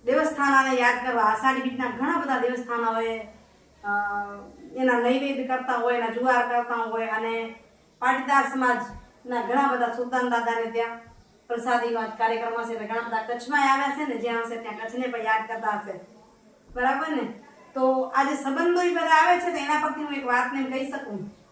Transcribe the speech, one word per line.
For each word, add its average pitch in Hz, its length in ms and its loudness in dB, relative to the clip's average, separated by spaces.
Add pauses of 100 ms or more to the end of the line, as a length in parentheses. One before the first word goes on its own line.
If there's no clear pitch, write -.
દેવસ્થાનોને 277 760 4
યાદ 240 260 2
કરવા 233 160 2
અષાઢી 254 400 2
બીજના 254 220 -4
ઘણા 285 360 -2
બધા 262 200 0
દેવસ્થાનોએ, 226 880 -2 (560)
અ, 202 40 -4 (880)
એના 254 240 4
નૈવેદ્ય 262 440 2
કરતા 254 280 -2
હોય, 240 240 2
એના 233 120 0
જુવાર 240 400 2
કરતા 240 260 0
હોય 226 320 -2
અને 226 480 -4 (440)
પાટીદાર 269 460 2
સમાજના 247 1000 -2
ઘણા 262 300 2
બધા 240 240 0
સુલતાન 247 340 0
દાદાને 233 400 0
ત્યાં 233 300 -4 (460)
પ્રસાદીનો 233 540 0
આજ 226 180 -4
કાર્યક્રમ 233 420 0
હશે 226 140 -6
એટલે 208 120 -8
ઘણા 226 140 -4
બધા 233 220 -4
કચ્છમાં 269 500 0
આવ્યા 277 240 0
છે 285 180 -4
ને, 220 60 -4
જ્યાં 233 220 -2
હશે 226 140 -6
ત્યાં 226 180 -10
કચ્છને 226 320 -6
પણ 233 140 -4
યાદ 220 280 0
કરતા 202 220 -4
હશે. 208 300 -6 (760)
બરાબર 277 340 0
ને? 233 320 -4 (340)
તો 262 280 4
આજે 277 320 2
સંબંધો 349 480 2
ઈ 349 80 2
બધા 339 100 0
આવે 330 400 6
છે - 0 -
તો 349 80 -2
એના 302 400 0
પરથી 302 160 -4
હું 285 100 -6
એક 269 120 -6
વાતને 254 340 0
એમ 254 100 -2
કહી 269 200 -4
શકું - 420 -10 (200)